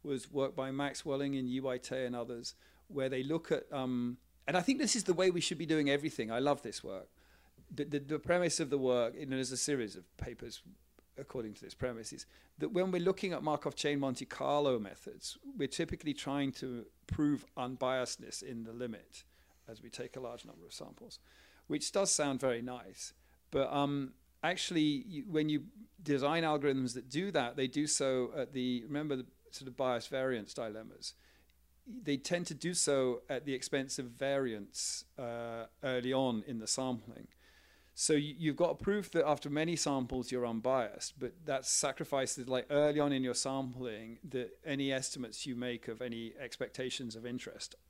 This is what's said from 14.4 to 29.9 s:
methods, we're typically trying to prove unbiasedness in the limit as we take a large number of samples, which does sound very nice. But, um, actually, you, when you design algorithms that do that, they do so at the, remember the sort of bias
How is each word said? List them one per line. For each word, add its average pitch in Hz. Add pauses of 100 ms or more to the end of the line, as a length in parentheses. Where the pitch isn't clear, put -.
methods, - (180)
we're 139
typically 156
trying 139
to 120 (200)
prove 147 (120)
unbiasedness 127
in 117
the 113
limit 117 (440)
as 113
we 120
take -
a 131
large 120
number 85
of -
samples, - (500)
which 143
does 196
sound 143
very 120
nice. 120 (380)
But, 135
um, 143 (300)
actually, 156
you, 151
when 156
you 151 (380)
design 143
algorithms 135
that 127
do 185
that, 123
they 131
do 143
so 131
at 135
the, 123
remember 147
the 127 (240)
sort 131
of 123
bias 123